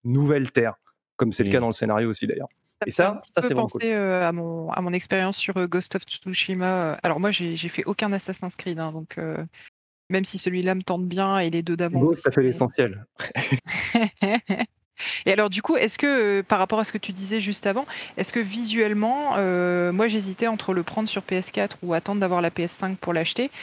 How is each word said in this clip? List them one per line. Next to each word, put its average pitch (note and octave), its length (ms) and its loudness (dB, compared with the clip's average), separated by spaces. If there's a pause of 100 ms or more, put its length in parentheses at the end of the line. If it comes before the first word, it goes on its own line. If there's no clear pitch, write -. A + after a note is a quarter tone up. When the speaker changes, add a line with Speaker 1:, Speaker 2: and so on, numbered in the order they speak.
Speaker 1:
nouvelle C#3 480 2
terre, A2+ 220 2 (420)
comme A2+ 160 2
c'est A#2 100 0
le G2+ 60 2
Speaker 2:
Hmm. G2 40 2
Speaker 1:
cas B2+ 80 6
dans A#2+ 60 0
le A2+ 60 0
scénario A2 360 0
aussi, G#2+ 200 -4
d'ailleurs. - 200 -2
Speaker 3:
Ça - 380 -10
Speaker 1:
Et - 40 -6
Speaker 3:
me - 20 -6
fait - 40 -8
Speaker 1:
ça, F#3 140 6
Speaker 3:
un G#3 60 -4
petit - 180 -18
Speaker 1:
ça, - 60 2
Speaker 3:
peu B3+ 80 0
Speaker 1:
c'est - 60 2
vraiment A3+ 120 2
cool. - 140 -4
Speaker 3:
penser, A3+ 120 0
euh, F#3 360 2
à - 20 2
mon, E3 400 -4
à - 100 -2
mon F3 120 -2
expérience F#3+ 440 0
sur, - 200 -4
euh, F3+ 100 0
Ghost F3+ 300 -2
of - 80 -4
Tsushima. F#3 880 -2 (100)
Alors E3 160 2
moi, G3 140 2
j'ai, E3+ 240 -2
j'ai E3 120 -6
fait - 160 -6
aucun G#3 280 -2
Assassin's F#3+ 420 -6
Creed, E3+ 240 -6
hein, D#3+ 140 -4
donc, D#3+ 260 -12
euh, D#3+ 260 -4 (640)
même F#3+ 160 2
si F#3+ 140 -4
celui-là F3+ 380 0
me F#3 60 -4
tente F3+ 260 -2
bien F#3+ 320 0
et E3 100 0
les E3+ 140 0
deux E3+ 120 0
d'avant E3+ 220 0
Speaker 1:
Ghost, D3+ 140 6
Speaker 3:
aussi, - 100 -2
Speaker 1:
ça C3 80 4
fait C3+ 120 4
Speaker 3:
mais B2+ 40 6
Speaker 1:
l'essentiel. A#2+ 600 0 (120)
Speaker 3:
<laughs> - 1500 -2 (580)
Et F#3+ 60 6
alors, G#3 180 6
du F#3+ 120 -4
coup, D#4+ 140 2
est-ce - 220 2
que, A3+ 400 4
euh, G3 60 0
par G3 160 2
rapport G3+ 180 2
à G#3+ 60 2
ce - 80 -8
que G#3+ 60 -4
tu G3 140 -8
disais G3 280 -4
juste G3+ 260 -4
avant, G3 200 -2 (300)
est-ce - 160 -4
que A#3+ 60 0
visuellement, A3 1000 0
euh, F3+ 540 2
moi, G3+ 160 2
j'hésitais G#3 400 0
entre G#3+ 280 -2
le F3 100 0
prendre G#3+ 240 -4
sur G3 140 -4
P F#3 140 -2
S F#3 140 -2
quatre G3+ 320 -2
ou F3+ 120 -2
attendre G3+ 260 0
d'avoir F3+ 200 2
la E3+ 120 2
P E3+ 120 -2
S F3 80 -4
cinq F#3+ 260 -4
pour F3 140 -4
l'acheter. E3+ 380 0 (120)